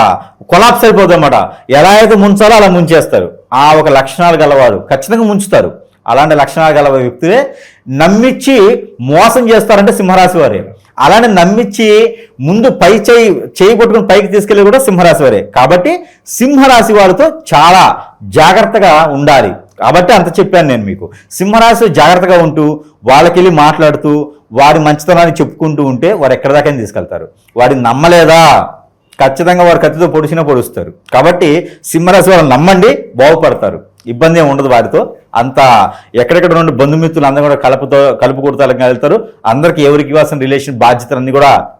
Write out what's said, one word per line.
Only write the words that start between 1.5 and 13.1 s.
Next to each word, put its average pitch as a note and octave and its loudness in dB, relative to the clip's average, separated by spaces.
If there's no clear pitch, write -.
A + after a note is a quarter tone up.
ఎలా D3 4
అయితే G#3+ 4
ముంచాలో G3+ 2
అలా G3+ 4
ముంచేస్తారు. D3+ 0
ఆ C#3+ 2
ఒక D#3 2
లక్షణాలు D#3+ 0
గలవాడు C3+ 2
ఖచ్చితంగా E3 -4
ముంచుతారు. G3 -2
అలాంటి D3+ 0
లక్షణాలు D3+ 0
గల C#3+ 0
వ్యక్తులే D3 -2
నమ్మించి A3 0
మోసం A3 0
చేస్తారంటే G#3+ 2
సింహరాశి F#3 0
వారే. A2+ -4
అలానే G3+ 2
నమ్మించి G#3+ 0
ముందు G#3+ 0
పై G3 2
చేయి, A3+ 2